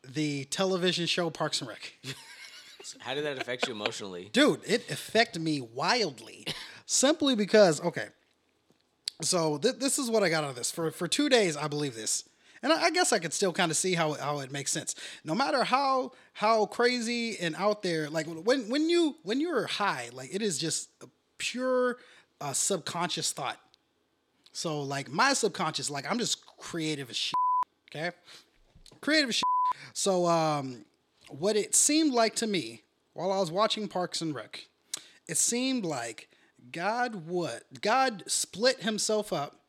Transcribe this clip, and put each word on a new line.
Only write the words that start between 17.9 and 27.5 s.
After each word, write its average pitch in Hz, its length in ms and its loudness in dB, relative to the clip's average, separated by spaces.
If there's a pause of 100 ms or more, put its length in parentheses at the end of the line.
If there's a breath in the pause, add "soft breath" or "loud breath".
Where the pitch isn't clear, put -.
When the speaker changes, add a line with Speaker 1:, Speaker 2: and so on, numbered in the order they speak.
Speaker 1:
like, 156 180 -2
when, 190 420 0
when 302 200 0
you, 339 340 4
when 233 160 -2
you're 294 280 -2
high, 151 460 -2
like, 131 200 -12
it 202 80 -2
is 190 160 0
just 151 320 -4 (120)
a 131 60 -20 (300)
pure, 247 600 0 (440 loud breath)
uh, 143 120 -6
subconscious 170 800 -2
thought. 131 280 -6 (920)
So, 151 300 -4
like, 139 280 -4
my 240 240 4
subconscious, 165 560 0
like, 139 200 -6
I'm 226 100 0
just - 260 -2
creative 156 640 -6
as 104 80 -10
shit, - 160 -4 (560)